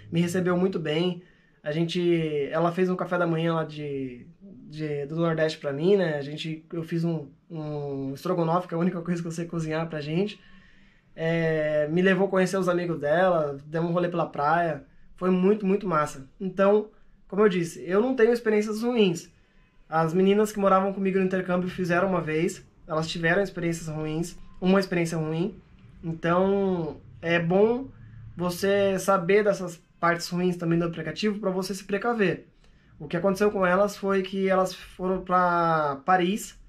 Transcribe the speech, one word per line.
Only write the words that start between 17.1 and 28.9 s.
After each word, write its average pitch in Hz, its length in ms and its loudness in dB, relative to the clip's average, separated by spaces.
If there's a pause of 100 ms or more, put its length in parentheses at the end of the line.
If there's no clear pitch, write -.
como 190 160 2
eu 214 60 6
disse, 175 380 -4
eu 190 140 2
não 262 140 0
tenho 233 180 6
experiências 214 480 0
ruins. 220 480 2 (580)
As 160 260 0
meninas 202 400 4
que 208 60 -6
moravam 196 340 4
comigo 190 260 0
no 190 60 2
intercâmbio 180 440 0
fizeram 180 380 0
uma 185 140 0
vez, 156 440 -2 (220)
elas 160 220 -4
tiveram 170 340 2
experiências 170 460 -4
ruins, 156 500 -6 (200)
uma 190 200 4
experiência 175 380 -2
ruim. 160 440 -4 (400)
Então, 175 1000 0 (200)
é 170 180 0
bom 214 500 2 (460)
você 196 600 0